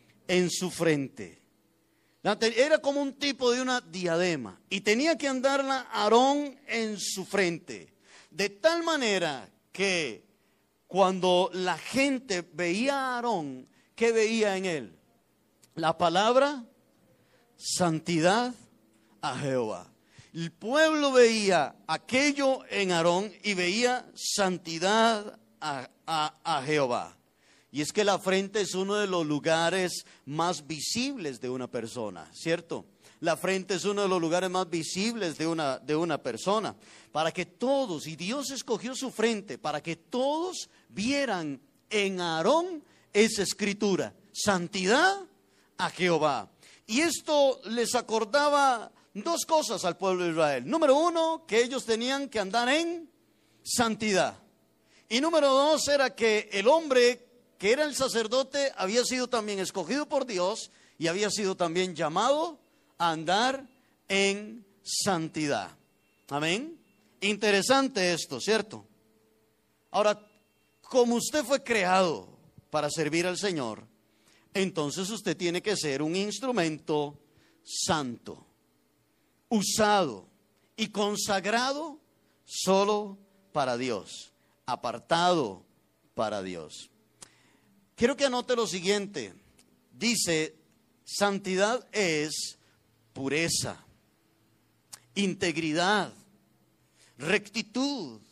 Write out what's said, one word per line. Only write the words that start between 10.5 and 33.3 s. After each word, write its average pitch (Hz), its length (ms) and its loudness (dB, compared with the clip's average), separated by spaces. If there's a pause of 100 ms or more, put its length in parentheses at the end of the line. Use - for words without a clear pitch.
cuando 185 640 4
la 180 260 -2
gente 247 640 -2 (100)
veía 196 440 -2
a 262 200 -4
Aarón, 160 520 -4 (260)
¿qué 226 180 2
veía 220 440 2
en 190 100 -4
él? 135 320 -6 (800)
La 165 200 0
palabra 233 680 4 (920)
"Santidad 175 960 0 (680)
a 135 180 -4
Jehová". 120 540 -4 (420)
El 165 180 -6
pueblo 294 600 2
veía 208 640 4 (100)
aquello 269 840 0
en 196 240 -2
Aarón 175 400 2 (120)
y 208 100 0
veía 220 600 0
santidad 202 1200 0 (220)
a, 139 280 -6 (180)
a, 156 280 -2 (100)
a 151 200 0
Jehová. 120 500 0 (560)
Y 143 120 -4
es 147 100 -6
que 208 120 2
la 196 140 2
frente 196 440 0
es 180 120 -4
uno 196 200 -2
de 208 120 0
los 175 200 0
lugares 165 800 0 (180)
más 156 420 -4
visibles 165 720 -6
de 123 120 -8
una 127 200 -6
persona, 110 600 -8
¿cierto? 165 540 -6 (340)
La 165 160 2